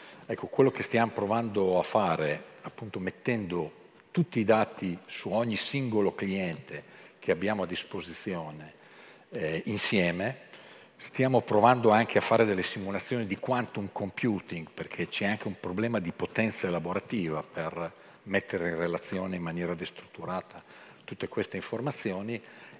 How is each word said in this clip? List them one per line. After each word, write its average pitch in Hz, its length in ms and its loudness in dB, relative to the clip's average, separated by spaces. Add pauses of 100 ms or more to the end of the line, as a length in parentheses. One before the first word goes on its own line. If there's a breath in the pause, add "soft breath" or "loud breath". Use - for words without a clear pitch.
(260 loud breath)
Ecco, - 220 -6
quello 135 220 6
che - 120 -4
stiamo 113 300 2
provando 101 640 2
a 87 40 4
fare, 78 600 2 (200)
appunto - 360 -10
mettendo 90 760 -2 (380)
tutti 160 300 0
i 107 40 2
dati 98 520 4 (100)
su - 240 -8
ogni 110 260 2
singolo 110 580 0
cliente 90 720 -4 (340 loud breath)
che - 140 0
abbiamo 95 300 0
a 87 40 0
disposizione, 82 1080 -8 (560 loud breath)
eh, 80 340 -4
insieme, 98 840 0 (520 loud breath)
stiamo 131 420 2
provando 117 480 8
anche 107 280 6
a - 20 8
fare 113 240 6
delle 95 200 2
simulazioni 98 600 -4
di 98 140 -4
quantum 117 540 -2
computing, 95 840 -2
perché - 340 -6
c'è - 180 -4
anche 107 200 -2
un 98 140 -4
problema 107 400 -2
di 85 100 -4
potenza - 560 -2
elaborativa 87 760 -2
per 82 520 -8 (320 loud breath)
mettere 95 460 -2
in 82 60 -2
relazione 90 600 -2
in 87 60 -4
maniera 85 320 -2
destrutturata - 840 -8 (440 loud breath)
tutte - 240 -8
queste - 280 -4
informazioni. 110 840 -4 (380 loud breath)